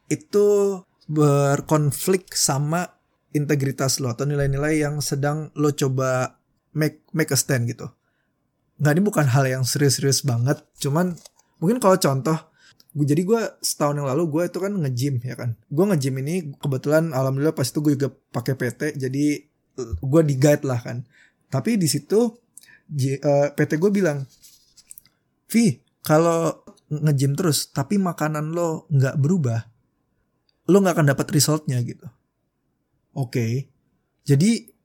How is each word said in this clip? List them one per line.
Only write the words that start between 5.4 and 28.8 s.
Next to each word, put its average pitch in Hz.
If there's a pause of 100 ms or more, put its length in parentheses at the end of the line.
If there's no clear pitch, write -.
lo 147
coba 131 (320)
make, 151
make 160
a 127
stand 123
gitu. - (880)
Nggak, 147
ini 180
bukan 180
hal 131
yang 131
serius-serius 139
banget. 131 (160)
Cuman 165 (440)
mungkin 226
kalau 185
contoh, 143 (600)
gu-, 143
jadi 147
gue 226 (180)
setahun 147
yang 143
lalu 139
gue 165
itu 190
kan 196
nge-gym 139
ya 127
kan. 120
Gue 156
nge-gym 135
ini 156
kebetulan 151
alhamdulillah 135
pas 127
itu -
gue 147
juga 135 (220)
pakai 131
P - (100)
T. - (140)
Jadi, 135 (540)
eh, 117
gue 139
di-guide 147
lah 123
kan. 123 (480)
Tapi 208
di 165
situ, 220 (480)
j-, 135
eh, 143
P -
T 151
gue 202
bilang, 156 (1300)
"Vi, 220 (240)
kalau 165 (240)
nge-gym 147
terus 156
tapi -
makanan 156
lo 165